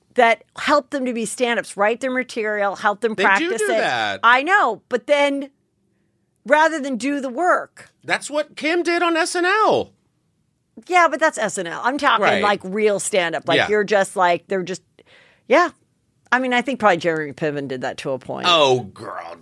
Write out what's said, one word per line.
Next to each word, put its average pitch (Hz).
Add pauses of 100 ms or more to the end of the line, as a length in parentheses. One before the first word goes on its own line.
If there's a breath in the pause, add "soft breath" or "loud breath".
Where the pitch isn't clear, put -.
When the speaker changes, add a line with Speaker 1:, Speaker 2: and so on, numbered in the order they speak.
(160)
Speaker 1:
that 226 (140)
help 294
them 262
to 254
be 226
stand-ups, 233
write 214
their 262
material, 214
help 208
them 220
Speaker 2:
They -
do 220
Speaker 1:
practice 247
Speaker 2:
do 427
Speaker 1:
it? 403
Speaker 2:
that. 113
Speaker 1:
I 247
know, 320
but 240
then 285 (960)
rather 302
than 269
do 277
the 262
work. 269 (140)
Speaker 2:
That's 175
what 294
Kim 330
did 339
on 339
S 349
N 349
L. 370 (960)
Speaker 1:
Yeah, 349
but 277
that's 311
S 202
N 180
L. 160
I'm 262
talking, 247
Speaker 2:
Right. 190
Speaker 1:
like, 208
real 202
stand-up. 165
Like, 160
Speaker 2:
Yeah. 123
Speaker 1:
you're 208
just, 196
like, 175
they're 190
just, 175 (680 soft breath)
yeah. 311 (640)
I 247
mean, 254
I 240
think 254
probably 202
Jeremy 156
Piven 143
did 131
that 127
to 143
a 131
point. 131
Speaker 2:
Oh, 139
girl, 90